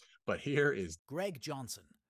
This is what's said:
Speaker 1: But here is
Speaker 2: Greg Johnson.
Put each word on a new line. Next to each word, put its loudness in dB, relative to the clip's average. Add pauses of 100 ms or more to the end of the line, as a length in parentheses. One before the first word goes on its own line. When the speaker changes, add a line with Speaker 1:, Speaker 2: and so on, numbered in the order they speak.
(260)
Speaker 1:
But 2
here 4
is -2
Speaker 2:
Greg -4
Johnson. -8 (260)